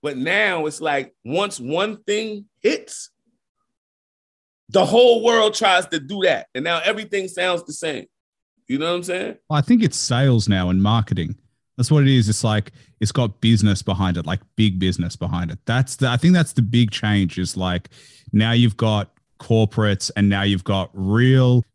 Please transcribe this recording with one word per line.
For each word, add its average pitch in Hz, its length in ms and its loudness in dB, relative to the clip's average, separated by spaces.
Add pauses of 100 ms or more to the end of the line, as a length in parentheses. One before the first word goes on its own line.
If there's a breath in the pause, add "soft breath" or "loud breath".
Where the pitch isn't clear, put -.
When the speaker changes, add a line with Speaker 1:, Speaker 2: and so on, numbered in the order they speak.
Speaker 1:
But 143 160 -8
now 170 500 -2
it's 147 140 -8
like, 143 320 -4 (120)
once 185 340 -4
one 180 460 -6
thing 208 420 -6 (140)
hits, - 500 -4 (1600)
the 185 180 4
whole 233 380 6
world 220 300 2
tries 185 340 2
to 165 100 -4
do 156 240 -8
that. 156 320 0
And 131 100 -6
now 170 200 -2
everything 202 420 -4
sounds 175 380 -4
the 151 80 -14
same. 147 340 -8 (600)
You 135 100 -2
know 160 120 -2
what 175 60 -2
I'm 180 60 -6
saying? 185 340 -8 (140)
Speaker 2:
Well, 151 80 0
I - 20 2
think 226 220 2
it's 165 160 -2
sales 123 500 0
now 92 220 0
and 95 120 2
marketing. 104 540 -2 (400)
That's 120 140 -2
what 147 140 4
it 135 40 4
is. 123 200 4
It's 107 160 -2
like, 107 280 -2 (280 soft breath)
it's 107 120 -2
got 120 280 -4
business 104 420 2
behind 92 340 -2
it, 82 80 -6
like, 90 160 -4 (160)
big 101 220 0
business 87 380 -2
behind 85 340 -4
it. - 160 -12
That's 127 300 -2
the, 135 120 0
I 120 80 -2
think 170 160 4
that's 170 200 2
the 123 100 0
big 113 280 2
change, 101 480 -2
is, 92 180 -6
like, 90 340 -4 (420 loud breath)
now 110 200 2
you've 117 240 4
got 107 340 -2 (300)
corporates 107 760 0
and 101 120 2
now 98 140 0
you've 98 220 -2
got 95 300 -2
real 123 680 2 (100)